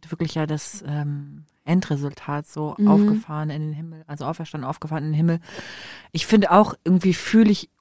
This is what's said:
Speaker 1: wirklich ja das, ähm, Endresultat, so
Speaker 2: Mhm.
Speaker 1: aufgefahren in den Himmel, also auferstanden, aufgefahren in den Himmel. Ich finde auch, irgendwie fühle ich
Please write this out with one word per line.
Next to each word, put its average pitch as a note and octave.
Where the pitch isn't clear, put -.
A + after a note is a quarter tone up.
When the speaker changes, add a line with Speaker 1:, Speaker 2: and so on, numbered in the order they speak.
Speaker 1:
wirklich E3
ja D#3
das, -
ähm, C#3+
Endresultat, D3
so D3+
Speaker 2:
Mhm. G#3
Speaker 1:
aufgefahren G3+
in D#3
den D3+
Himmel, D#3+
also D3
auferstanden, D3+
aufgefahren D3+
in D#3
den D3+
Himmel. E3
Ich -
finde G3+
auch, G#3
irgendwie F3+
fühle A3
ich -